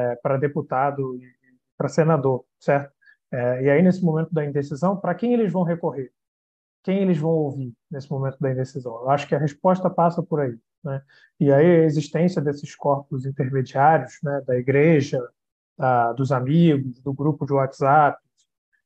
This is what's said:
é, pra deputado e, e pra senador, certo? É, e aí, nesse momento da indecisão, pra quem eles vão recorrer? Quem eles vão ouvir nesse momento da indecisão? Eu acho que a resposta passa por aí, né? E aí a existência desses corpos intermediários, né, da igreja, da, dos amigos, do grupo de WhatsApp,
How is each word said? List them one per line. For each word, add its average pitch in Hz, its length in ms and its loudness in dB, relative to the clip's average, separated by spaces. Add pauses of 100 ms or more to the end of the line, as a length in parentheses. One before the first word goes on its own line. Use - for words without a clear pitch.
(140)
é, - 80 -8
pra 139 160 -2
deputado 139 760 -4
e, 127 80 -18
e - 340 -20 (180)
pra 139 120 -4
senador, 139 580 0 (120)
certo? 143 320 -2 (400)
É, 127 340 -2
e 143 60 4
aí, 147 120 4
nesse 185 200 4
momento 160 300 -2
da 156 120 -2
indecisão, 147 520 -4
pra 180 180 -4
quem 240 200 -2
eles 220 180 0
vão 185 100 -2
recorrer? 160 480 -6 (760)
Quem 190 140 0
eles 185 180 2
vão 151 140 -2
ouvir 139 420 -2 (180)
nesse 135 200 -12
momento 135 280 -4
da 135 140 -2
indecisão? 127 440 -8
Eu 123 120 -6
acho 143 180 0
que - 80 -4
a 143 40 0
resposta 185 500 0
passa 170 340 0
por 156 160 -4
aí, 135 160 -4 (300)
né? 135 180 -8 (380)
E 143 100 4
aí 160 300 6
a 160 40 6
existência 156 580 0
desses 143 340 -6
corpos 139 480 -4
intermediários, 135 1000 0
né, 143 240 -4
da 127 80 0
igreja, 139 640 2 (600)
da, 123 340 0
dos 131 180 -4
amigos, 135 680 2
do 143 140 -8
grupo 143 320 -2
de 139 80 -2
WhatsApp, 139 680 2 (640)